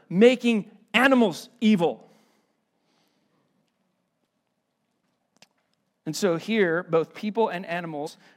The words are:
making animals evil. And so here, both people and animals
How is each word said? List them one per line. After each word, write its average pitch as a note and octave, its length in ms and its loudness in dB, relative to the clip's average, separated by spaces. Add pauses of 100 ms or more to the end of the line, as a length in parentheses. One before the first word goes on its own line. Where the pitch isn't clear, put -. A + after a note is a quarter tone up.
making A#3 600 2 (240)
animals A#3+ 540 2 (120)
evil. E3+ 480 0 (4000)
And D#3 80 -8
so F3 220 0
here, F#3 480 -2
both E3 280 -2
people G#3+ 360 -4
and F3+ 180 -10
animals E3 500 -10 (200)